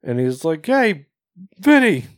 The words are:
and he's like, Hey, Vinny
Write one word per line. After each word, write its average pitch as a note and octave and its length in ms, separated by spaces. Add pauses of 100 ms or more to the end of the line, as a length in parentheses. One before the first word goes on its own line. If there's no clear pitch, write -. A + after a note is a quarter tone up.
and B2 180
he's B2+ 240
like, D#3+ 220
Hey, A3+ 400 (520)
Vinny A#3+ 480 (120)